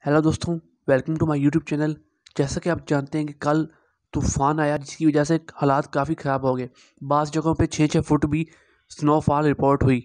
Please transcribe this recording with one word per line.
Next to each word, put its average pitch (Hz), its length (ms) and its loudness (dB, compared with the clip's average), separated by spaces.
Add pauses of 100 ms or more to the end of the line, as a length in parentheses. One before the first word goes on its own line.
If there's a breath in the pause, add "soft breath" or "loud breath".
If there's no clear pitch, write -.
हेलो 147 180 2
दोस्तों, 156 320 0 (360)
welcome 139 300 0
to 156 80 2
my 151 100 0
YouTube 143 320 2
channel। 151 240 -2 (440)
जैसा 143 220 -2
कि 175 100 -4
आप 156 200 -4
जानते 143 280 -2
हैं 151 100 -4
कि 143 60 -10
कल 151 340 0 (460 soft breath)
तूफान 143 460 0
आया, 151 180 0
जिसकी 147 280 -6
वजह 147 180 4
से 156 120 0 (200)
हालात 143 300 2
काफ़ी 147 300 -4
ख़राब 135 300 -4
हो 131 100 2
गए। 123 140 -8 (340 soft breath)
बाज़ 147 280 0
जगहों 160 240 0
पे 160 120 0
छः 151 200 2
छः 160 140 2
फुट 151 240 2
भी 156 200 0 (460 soft breath)
स्नोफॉल 151 540 2
रिपोर्ट 135 380 2
हुई। 127 220 4